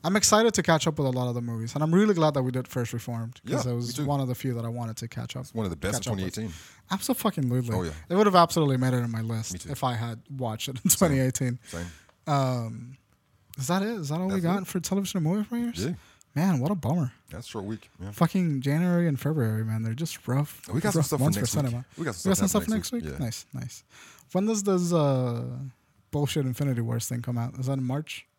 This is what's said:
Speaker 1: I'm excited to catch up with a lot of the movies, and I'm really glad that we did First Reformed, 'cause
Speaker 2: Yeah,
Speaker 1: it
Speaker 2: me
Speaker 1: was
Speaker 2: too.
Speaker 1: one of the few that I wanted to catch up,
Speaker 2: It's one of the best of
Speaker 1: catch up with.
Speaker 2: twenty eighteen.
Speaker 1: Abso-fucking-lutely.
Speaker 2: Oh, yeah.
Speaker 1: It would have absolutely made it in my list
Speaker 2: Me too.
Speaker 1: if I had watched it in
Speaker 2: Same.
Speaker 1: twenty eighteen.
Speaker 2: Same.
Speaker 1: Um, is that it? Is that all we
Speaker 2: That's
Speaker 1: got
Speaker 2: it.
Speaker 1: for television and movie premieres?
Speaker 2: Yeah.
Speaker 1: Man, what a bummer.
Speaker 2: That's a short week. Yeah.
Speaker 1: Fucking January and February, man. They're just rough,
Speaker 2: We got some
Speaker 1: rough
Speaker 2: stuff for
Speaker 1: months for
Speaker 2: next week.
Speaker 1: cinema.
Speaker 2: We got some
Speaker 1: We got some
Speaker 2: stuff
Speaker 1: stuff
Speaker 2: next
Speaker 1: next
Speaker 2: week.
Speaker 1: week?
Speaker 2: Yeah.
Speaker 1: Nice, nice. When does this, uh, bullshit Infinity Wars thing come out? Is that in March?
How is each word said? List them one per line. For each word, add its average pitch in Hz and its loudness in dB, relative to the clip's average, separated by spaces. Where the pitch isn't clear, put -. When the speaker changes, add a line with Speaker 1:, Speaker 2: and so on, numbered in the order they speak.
Speaker 1:
I'm 180 2
excited 220 6
to 170 0
catch 165 4
up 151 0
with 139 2
a 131 2
lot 123 0
of 120 -2
the 120 -2
movies, 117 -4
and 143 0
I'm 160 2
really 208 6
glad 156 4
that 131 2
we 127 0
did 127 -2
First 120 -4
Reformed, 117 -6
'cause 285 -2
Speaker 2:
Yeah, 123 0
Speaker 1:
it - 0
Speaker 2:
me 120 0
Speaker 1:
was 120 -4
Speaker 2:
too. 147 -2
Speaker 1:
one 143 0
of 131 0
the 123 -2
few 131 -2
that 117 -4
I 117 -4
wanted 117 -6
to 117 -10
catch 120 -8
up, 127 -6
Speaker 2:
It's - -16
one 110 -2
of 90 -2
the 80 -4
best 98 -2
of 98 -6
Speaker 1:
catch 123 -2
up 101 -2
with. 92 -4
Speaker 2:
twenty 110 -6
eighteen. 82 -8
Speaker 1:
Abso-fucking-lutely. 127 0
Speaker 2:
Oh, 92 0
yeah. 80 -4
Speaker 1:
It 170 0
would 208 6
have 185 4
absolutely 160 6
made 127 2
it 123 2
in 117 -4
my 113 -2
list 113 -4
Speaker 2:
Me - -8
too. - -10
Speaker 1:
if 139 -4
I 123 0
had 117 -4
watched 127 -4
it 131 -8
in 190 2
Speaker 2:
Same. - -2
Speaker 1:
twenty 135 2
eighteen. 127 -2
Speaker 2:
Same. 85 -10
Speaker 1:
Um, 127 -2
is 131 -4
that 185 2
it? 214 -2
Is 180 -6
that 160 -2
all 185 -2
we 190 -2
Speaker 2:
That's 170 0
Speaker 1:
got 190 2
Speaker 2:
it. 180 -8
Speaker 1:
for 185 -4
television 190 -2
and 156 2
movie 208 2
premieres? 233 -4
Speaker 2:
Yeah. 175 -2
Speaker 1:
Man, 160 2
what 151 0
a 208 0
bummer. 143 0
Speaker 2:
That's 95 -12
a - -16
short 98 -8
week. 107 -8
Yeah. 98 -8
Speaker 1:
Fucking 165 2
January 170 2
and 139 2
February, 110 0
man. 110 -2
They're 113 -2
just 160 -8
rough, 139 -2
Speaker 2:
We 123 0
got 202 2
some 165 4
Speaker 1:
rough 139 2
Speaker 2:
stuff 147 0
for 127 4
Speaker 1:
months 165 4
for 202 0
Speaker 2:
next - 0
week. 143 2
Speaker 1:
cinema. 120 -2
Speaker 2:
We 165 -4
got 123 -2
some - -2
Speaker 1:
We - 6
got 180 4
some 202 2
Speaker 2:
stuff 202 2
Speaker 1:
stuff 220 0
Speaker 2:
next 214 -2
Speaker 1:
next 233 -4
Speaker 2:
week. - -
Speaker 1:
week? 151 -4
Speaker 2:
Yeah. 135 0
Speaker 1:
Nice, - -6
nice. 123 -10
When 190 0
does 214 0
this, 180 2
uh, 127 2
bullshit 147 0
Infinity 127 0
Wars 117 -2
thing 120 -4
come 120 -4
out? 117 -4
Is 127 -4
that 135 0
in 127 -2
March? 135 -6